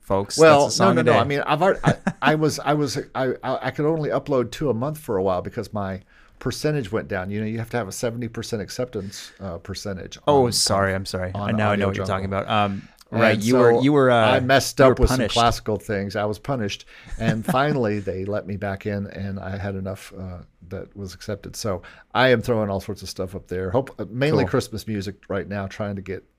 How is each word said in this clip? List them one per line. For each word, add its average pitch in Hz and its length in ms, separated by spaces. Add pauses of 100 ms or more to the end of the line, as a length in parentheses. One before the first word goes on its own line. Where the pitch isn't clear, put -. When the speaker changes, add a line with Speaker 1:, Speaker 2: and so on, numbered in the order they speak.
Speaker 1:
folks. 98 360
Speaker 2:
well, 151 280
Speaker 1:
That's - 100
a - 40
song - 180
Speaker 2:
no, - 60
no, - 0
Speaker 1:
a - 20
Speaker 2:
no. - 80
Speaker 1:
day. 117 60
Speaker 2:
I 117 60
mean, 143 220
I've 151 160
already, 190 220
I, 135 100 (140)
Speaker 1:
<laughs> - 140
Speaker 2:
I 143 120
was, 156 240
I 143 160
was, 147 240 (160)
I, 127 200 (100)
I, 127 240
I - 20
could 147 160
only 156 240
upload 127 400
two - 200
a 110 40
month 143 240
for 113 180
a 92 60
while 92 180
because 98 320
my 98 300 (380)
percentage 135 500
went 98 160
down. 95 240
You 104 100
know, 107 60
you 110 120
have 113 120
to 123 60
have 113 120
a 190 40
seventy 120 360
percent 113 340
acceptance, 101 760
uh, 90 180
percentage 92 680
Speaker 1:
Oh, 139 200
Speaker 2:
on, 113 60
Speaker 1:
sorry. 98 400
Speaker 2:
on, 95 40
Speaker 1:
I'm 95 100
sorry. 92 280
Speaker 2:
on 101 160
Speaker 1:
I - 60
now 107 140
I 104 60
know 101 80
Speaker 2:
Audio - 20
Speaker 1:
what 98 100
you're 98 100
talking 98 240
Speaker 2:
Jungle. 98 120
Speaker 1:
about. 107 280
Um, 98 180 (220)
Speaker 2:
And 107 100
Speaker 1:
right. 110 200
You 117 160
were, 123 180
Speaker 2:
so 120 80
Speaker 1:
you 139 100
were, 135 180
uh, 120 260
Speaker 2:
I 131 40
messed 127 400
Speaker 1:
you 135 60
Speaker 2:
up 123 120
Speaker 1:
were 127 40
Speaker 2:
with 113 80
Speaker 1:
punished. 127 240
Speaker 2:
some 117 60
classical 113 380
things. 101 380
I 104 80
was 107 140
punished. 117 460 (340)
And 110 280
Speaker 1:
<laughs> 127 120
Speaker 2:
finally, 127 420
they 95 240
let 101 220
me 101 100
back 98 300
in, 101 220
and 98 300
I 95 180
had 95 200
enough, 95 420
uh, 90 200 (300)
that 95 280
was 98 180
accepted. 98 400
So 92 280 (320)
I 123 160
am 117 120
throwing 110 280
all 95 100
sorts - 220
of 92 60
stuff 92 280
up 90 100
there. 92 240
Hope, 127 300
uh, 104 100
mainly 135 340
Speaker 1:
Cool. - 60
Speaker 2:
Christmas 117 380
music 101 280 (120)
right 92 180
now, 98 220
trying 101 280
to 98 60
get 92 220 (140)